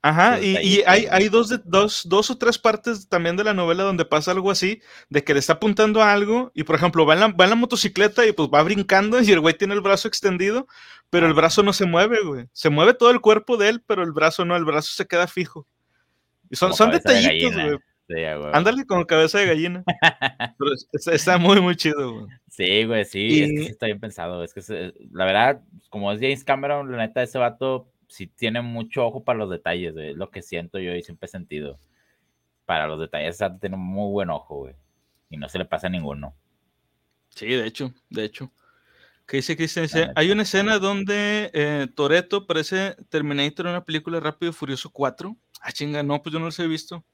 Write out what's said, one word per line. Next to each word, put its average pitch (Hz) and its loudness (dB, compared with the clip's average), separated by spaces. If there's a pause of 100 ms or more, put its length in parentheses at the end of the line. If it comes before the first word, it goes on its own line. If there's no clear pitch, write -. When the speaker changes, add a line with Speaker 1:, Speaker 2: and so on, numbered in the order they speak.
Speaker 1:
Ajá, 175 4
Speaker 2:
Esos - -4
Speaker 1:
y, - 0
y 190 2
Speaker 2:
detallitos, 190 2
Speaker 1:
hay, 196 8
Speaker 2:
güey. - -2
Speaker 1:
hay 196 4
dos 220 2
de, 247 -2
dos, 196 0
dos 202 2
o 254 -6
tres 226 0
partes 220 -2
también 170 0
de 196 -2
la 214 0
novela 175 0
donde 185 0
pasa 151 0
algo 190 0
así, 202 -2 (280)
de 143 0
que 156 0
le 139 4
está 165 2
apuntando 214 2
a 208 6
algo, 220 0
y 156 -6
por 160 0
ejemplo, 165 4
va 151 6
en 180 2
la, 220 6
va 180 4
en 190 6
la 226 4
motocicleta 214 2
y 214 6
pues 156 0
va 147 6
brincando, 202 2
y 214 4
el 170 6
güey 160 2
tiene 196 -2
el 202 0
brazo 196 2
extendido, 202 -2 (420)
pero 170 4
Speaker 2:
Ah, - 6
Speaker 1:
el 151 2
brazo 160 2
Speaker 2:
sí. 196 4
Speaker 1:
no 202 2
se 190 -2
mueve, 196 2
güey. 131 -8
Se - -2
mueve 165 6
todo 240 4
el 247 4
cuerpo 214 2
de 208 2
él, 233 -2
pero 185 -2
el 170 -6
brazo 160 0
no, 175 0
el 175 0
brazo 147 -2
se 190 -6
queda 175 0
fijo. - -10 (840)
Y - -12
son, 185 2
Speaker 2:
Como 185 -2
Speaker 1:
son 220 6
Speaker 2:
cabeza - 0
de - 8
Speaker 1:
detallitos, 165 2
Speaker 2:
gallina. 160 -2
Speaker 1:
güey. 143 -4 (300)
Speaker 2:
Sí, 82 -6
a 78 -6
huevo. 73 -6
Speaker 1:
Ándale, 220 2
como 175 0
cabeza 160 2
de 202 2
gallina. 175 -2
Speaker 2:
<laughs> 135 0
Speaker 1:
Pero 139 -2
es-, - -10
está, 165 -4
está 170 2
muy, 196 6
muy 180 2
chido, 147 -2
güey. 110 -14 (220)
Speaker 2:
Sí, 98 0
güey, 110 0
sí, 110 0
es 147 0
que 151 -4
Speaker 1:
Y 151 -4
Speaker 2:
sí - -10
está - -8
bien 104 -4
pensado. 90 -10
Es - -16
que 98 -16
se, 90 -10 (180)
la 92 -4
verdad, 107 2 (280)
como 101 -4
es 107 -6
James 131 -4
Cameron, 139 -4
la 123 -8
neta, 113 -4
ese 123 -8
vato 127 -4 (200)
sí - -18
tiene 120 -6
mucho 117 -6
ojo 113 -6
para 117 -2
los 101 -6
detalles, 87 -6
güey. 78 -12
Es 71 -12
lo 92 -12
que 92 -16
siento 87 -12
yo 90 -8
y 87 -8
siempre 87 -18
he - -18
sentido. 76 -14 (840)
Para 78 -2
los 78 -8
detalles, 80 -8
ese - -8
vato 92 -6
tiene 95 -10
muy 98 -6
buen 98 -4
ojo, 73 -10
güey. 67 -16 (540)
Y 80 -18
no 71 -12
se - -8
le 90 -4
pasa - -6
a - -4
ninguno. 71 -8 (960)
Speaker 1:
Sí, - -16
de 117 -2
hecho, 127 -10 (160)
de 110 -8
hecho. 120 -14 (720)
¿Qué 139 -4
dice 156 -4
Cristian? 160 -4
Speaker 2:
La 160 -4
Speaker 1:
Dice, 160 0
Speaker 2:
neta. - -4
Speaker 1:
"Hay 175 2
una 208 0
escena 202 0
donde, 202 -4
eh, 147 -2
Toretto 175 0
parece 185 -4 (140)
Terminator 147 -4
en 175 -4
una 175 -8
película 160 -6
Rápido 156 -6
y 160 -14
Furioso 135 -10
cuatro". 139 -6 (240)
Ah, - -14
chinga, 147 -6
no, 143 -2
pues 160 -10
yo 160 -6
no 160 -6
los 165 -10
he 170 -4
visto. 160 -10